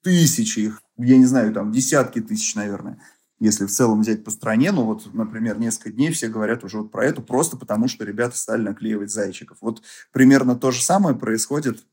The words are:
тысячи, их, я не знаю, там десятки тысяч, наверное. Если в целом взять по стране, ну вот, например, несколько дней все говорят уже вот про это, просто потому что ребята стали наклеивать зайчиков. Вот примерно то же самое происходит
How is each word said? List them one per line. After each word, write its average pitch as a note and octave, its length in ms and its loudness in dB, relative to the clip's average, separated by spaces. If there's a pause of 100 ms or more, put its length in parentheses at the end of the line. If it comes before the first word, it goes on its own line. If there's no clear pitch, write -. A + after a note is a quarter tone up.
тысячи, D#3+ 560 2
их, G#2+ 220 -4 (160)
я B2 200 6
не B2+ 80 10
знаю, A#2+ 280 2
там G#2 180 -4
десятки B2+ 500 0
тысяч, - 340 -6
наверное. G#2 440 -8 (400)
Если G#2+ 260 2
в G2 60 -6
целом A2 300 2
взять G#2+ 220 0
по A2 80 -12
стране, A#2+ 400 0
ну D3 120 2
вот, G#2+ 300 -6
например, A2 460 -4
несколько A2+ 320 -6
дней C#3 200 0
все B2+ 160 -4
говорят A2 360 -2
уже G2+ 140 -10
вот G#2+ 140 -8
про B2 140 -2
это, B2+ 160 -2
просто C3 360 -2
потому A2 300 -2
что A2+ 180 -6
ребята A#2 320 -4
стали A2 240 -4
наклеивать G#2 500 -6
зайчиков. G2 480 -8
Вот A2+ 220 -6 (300)
примерно C3 440 4
то B2+ 160 0
же B2 100 -4
самое F3+ 340 2
происходит A#2 760 -4